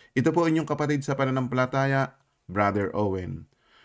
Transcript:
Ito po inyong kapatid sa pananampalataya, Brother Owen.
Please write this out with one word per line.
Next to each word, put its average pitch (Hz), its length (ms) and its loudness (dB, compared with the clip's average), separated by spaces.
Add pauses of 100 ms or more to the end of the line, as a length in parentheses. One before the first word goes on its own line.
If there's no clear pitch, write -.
(120)
Ito 156 240 2
po 170 80 4
inyong 160 240 0
kapatid 147 400 -2
sa 139 80 -2
pananampalataya, 131 1040 0 (260)
Brother 101 480 0
Owen. 92 560 -4 (360)